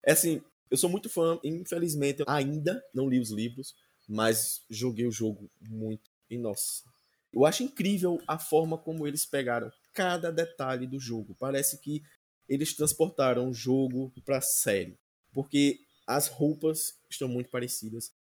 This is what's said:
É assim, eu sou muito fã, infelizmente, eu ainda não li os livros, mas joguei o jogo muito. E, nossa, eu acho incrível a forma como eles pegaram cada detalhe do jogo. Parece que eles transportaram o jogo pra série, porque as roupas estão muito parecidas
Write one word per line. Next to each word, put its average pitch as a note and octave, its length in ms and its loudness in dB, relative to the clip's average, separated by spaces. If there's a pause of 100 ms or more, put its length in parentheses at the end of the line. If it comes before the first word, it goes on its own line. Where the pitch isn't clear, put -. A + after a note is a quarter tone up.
É D3+ 80 6
assim, D#3+ 300 4 (280)
eu C3+ 60 4
sou F3 140 4
muito G#3 180 -2
fã, E3 340 2
infelizmente, D#3 760 -2
eu D3 80 0
ainda D3 640 0
não C3 160 0
li B2+ 100 4
os A2 120 0
livros, A#2+ 440 -6 (320)
mas A2 640 2
joguei A#2 380 -2
o A#2 60 2
jogo G#2+ 380 -4 (100)
muito. A2 500 -8 (180)
E, A#2 80 -8
nossa, - 460 -4 (500)
eu C3 140 6
acho E3 160 2
incrível F3+ 680 0
a D#3 100 -2
forma D#3+ 380 2
como D#3+ 300 -6
eles D3 180 -2
pegaram A#2+ 480 -2 (220)
cada F3 360 0
detalhe C3+ 560 -2
do C3 140 -8
jogo. A#2 380 -6
Parece C#3 420 0
que D3 220 -6 (440)
eles C#3 280 0
transportaram C#3 760 2
o B2+ 60 -4
jogo C3 580 0 (140)
pra C3+ 160 0
série, F#2 560 0 (340)
porque C#3+ 480 2 (260)
as C#3+ 220 2
roupas D#3 720 0 (100)
estão C3 200 -4
muito B2 220 -4
parecidas A#2 720 -6